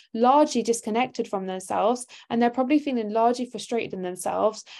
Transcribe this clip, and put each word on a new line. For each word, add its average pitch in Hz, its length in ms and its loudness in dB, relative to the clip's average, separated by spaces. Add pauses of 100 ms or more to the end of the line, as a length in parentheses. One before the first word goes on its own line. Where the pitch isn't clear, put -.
(140)
largely 254 480 4
disconnected 233 680 -2
from 196 160 -4
themselves, 190 600 -2 (240)
and 233 100 0
they're 240 80 6
probably 262 300 2
feeling 240 320 -4
largely 240 340 2
frustrated 226 480 -6
in 190 80 -8
themselves, 185 640 -2 (160)